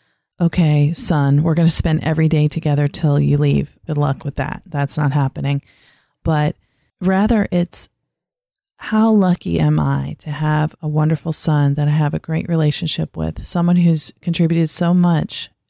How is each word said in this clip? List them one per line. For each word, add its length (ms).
"Okay, 520
son, 500
we're 100
gonna 160
spend 340
every 240
day 200
together 400
till 320
you 180
leave. 480
Good 140
luck 240
with 140
that." 280
That's 320
not 140
happening. 500
But 320
rather, 500
it's, 360
"How 340
lucky 480
am 200
I 400
to 120
have 500
a 60
wonderful 460
son 420
that 120
I 40
have 240
a 40
great 300
relationship 680
with, 300
someone 300
who's 360
contributed 500
so 220
much 580